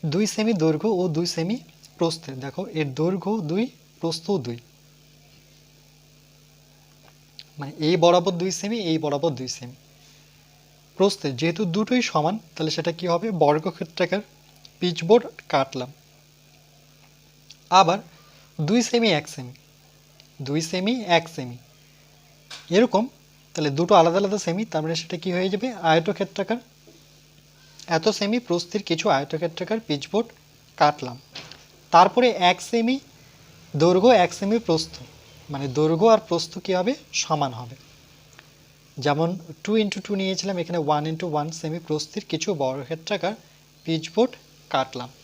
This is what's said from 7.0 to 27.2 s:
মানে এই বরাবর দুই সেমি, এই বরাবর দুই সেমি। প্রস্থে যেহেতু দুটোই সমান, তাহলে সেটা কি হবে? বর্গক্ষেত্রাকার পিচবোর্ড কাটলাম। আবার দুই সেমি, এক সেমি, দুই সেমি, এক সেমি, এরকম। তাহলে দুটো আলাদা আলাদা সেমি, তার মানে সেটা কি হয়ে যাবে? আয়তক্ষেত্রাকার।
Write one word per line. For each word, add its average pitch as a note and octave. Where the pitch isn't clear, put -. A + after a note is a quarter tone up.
মানে C#3+
এই F3
বরাবর F3
দুই F#3
সেমি, G#3
এই D#3+
বরাবর D3+
দুই B2+
সেমি। B2
প্রস্থে G3
যেহেতু E3
দুটোই G#3+
সমান, E3
তাহলে D#3
সেটা E3
কি E3
হবে? F3
বর্গক্ষেত্রাকার E3+
পিচবোর্ড F3+
কাটলাম। C3+
আবার F#3
দুই A3
সেমি, A#3
এক D3+
সেমি, B2+
দুই D3
সেমি, F#3+
এক D#3+
সেমি, B2
এরকম। A#3
তাহলে D3+
দুটো E3+
আলাদা E3+
আলাদা G3+
সেমি, F3+
তার D#3
মানে D#3+
সেটা -
কি F#3+
হয়ে F#3
যাবে? G#3
আয়তক্ষেত্রাকার। F#3+